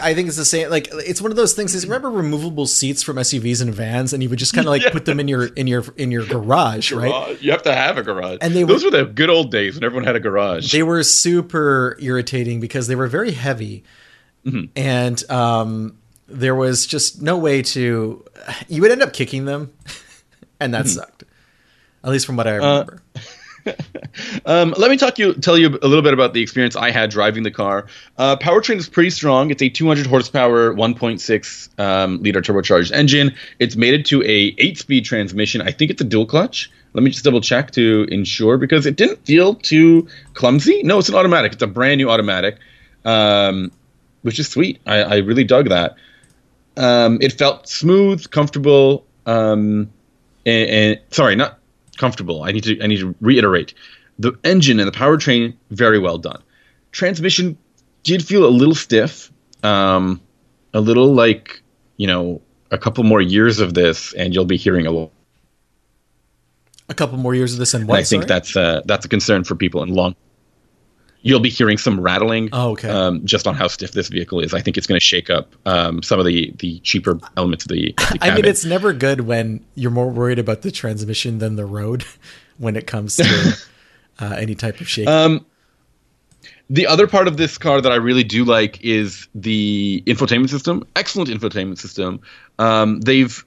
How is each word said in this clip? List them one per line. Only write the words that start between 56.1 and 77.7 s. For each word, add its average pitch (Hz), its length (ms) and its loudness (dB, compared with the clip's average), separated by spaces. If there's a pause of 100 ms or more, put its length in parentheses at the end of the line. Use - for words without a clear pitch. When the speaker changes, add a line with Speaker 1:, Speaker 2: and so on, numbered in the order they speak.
Speaker 2:
done. 82 240 -12 (500)
Transmission 180 640 -2 (480)
did 175 200 0
feel 190 220 4
a - 40 8
little 139 240 6
stiff, - 560 0 (320)
um, 95 580 2 (540)
a 107 60 0
little 120 340 6
like, 117 480 2 (340)
you 101 100 -4
know, 87 340 -2 (300)
a 98 80 -2
couple 120 260 -2
more 107 180 6
years 107 380 2
of 90 140 0
this, 85 400 0
and 90 200 -4
you'll 92 100 2
be 87 140 0
hearing 90 280 0
a 82 40 -2
little. 80 220 -6 (1800)
Speaker 1:
A - 60 -14
couple 123 240 -4
more 127 160 -2
years 127 180 0
of 123 60 -6
this, 123 160 -2
and 113 80 -2
Speaker 2:
And 107 60 -4
Speaker 1:
what, 110 120 4
Speaker 2:
I - 20 2
think 95 220 0
Speaker 1:
sorry? - 40 -2
Speaker 2:
that's, - 280 -2
uh, 85 300 0
that's 101 180 0
a - 40 -14
concern 98 360 2
for 92 100 -6
people 85 280 -2
in 90 120 -8
long. 90 200 0 (1120)
You'll 127 160 4
be 120 100 0
hearing 107 280 2
some 101 220 -2
rattling, 110 520 0
Speaker 1:
Oh, 123 200 -2
okay. 107 180 -8
Speaker 2:
um, 92 340 -2
just 101 220 -2
on 90 80 -2
how 90 140 -2
stiff - 240 -10
this 92 160 -6
vehicle 87 320 -6
is. 82 120 -4
I 92 80 -4
think - 160 -4
it's 165 120 -4
gonna 92 120 2
shake - 300 0
up, - 240 -4 (100)
um, 85 380 -2
some 101 160 0
of 90 80 2
the, 87 320 -2
the 85 220 -10
cheaper 92 380 -2 (180)
elements 90 280 -4
of - 60 -12